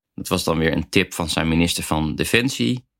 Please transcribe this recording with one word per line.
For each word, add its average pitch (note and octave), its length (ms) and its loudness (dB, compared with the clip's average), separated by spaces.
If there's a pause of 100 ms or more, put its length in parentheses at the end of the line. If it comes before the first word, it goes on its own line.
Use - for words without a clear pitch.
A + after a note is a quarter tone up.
(140)
Dat - 140 -12
was F#2 160 0
dan D#2+ 140 0
weer D#2+ 140 2
een D#2+ 160 -2
tip - 260 2
van E2 140 -2
zijn D#2+ 200 0
minister E2 360 2
van D#2 300 -2
Defensie A#2+ 760 0 (120)